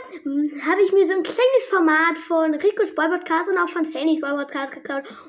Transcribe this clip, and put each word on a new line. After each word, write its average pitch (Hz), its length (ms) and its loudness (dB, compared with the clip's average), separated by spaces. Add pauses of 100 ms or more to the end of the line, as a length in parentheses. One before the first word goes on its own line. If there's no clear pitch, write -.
(220)
hm, 294 420 -4
habe 370 180 2
ich 381 100 4
mir 392 120 6
so 349 100 0
ein 370 100 0
kleines 508 440 2
Format 330 480 2 (120)
von 320 260 2
Rico's 381 400 0
Boy 311 140 0
Podcast 349 400 -2
und 381 100 0
auch 349 100 0
von 330 160 -4
Sannys 311 360 0
Boy 285 100 -4
Podcast 285 420 -6
geklaut. 277 300 -8 (260)